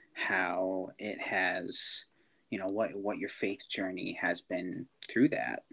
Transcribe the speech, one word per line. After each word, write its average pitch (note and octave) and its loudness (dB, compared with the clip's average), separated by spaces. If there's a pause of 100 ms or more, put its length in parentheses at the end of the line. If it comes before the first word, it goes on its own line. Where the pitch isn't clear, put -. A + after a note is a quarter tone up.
(140)
how F#2 0
it G#2 -4
has, F#2 0 (440)
you G#2 0
know, F#2+ -2
what, G2+ 2
what G2 0
your G2 -2
faith - -4
journey F#2 -2
has F2 0
been F2+ -4 (200)
through B2+ 8
that, - -2 (100)